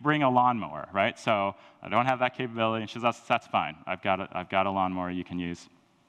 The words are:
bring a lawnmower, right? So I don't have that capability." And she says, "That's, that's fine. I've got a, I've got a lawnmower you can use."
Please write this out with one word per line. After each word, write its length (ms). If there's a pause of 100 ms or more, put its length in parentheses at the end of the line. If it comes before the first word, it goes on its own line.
bring 220
a 80
lawnmower, 640
right? 260
So 360 (280)
I 80
don't 160
have 140
that 140
capability." 480
And 60
she 60
says, 80
"That's, 180
that's 280
fine. 280 (100)
I've 140
got 200
a, 120
I've 160
got 160
a 60
lawnmower 400
you 140
can 140
use." 300 (400)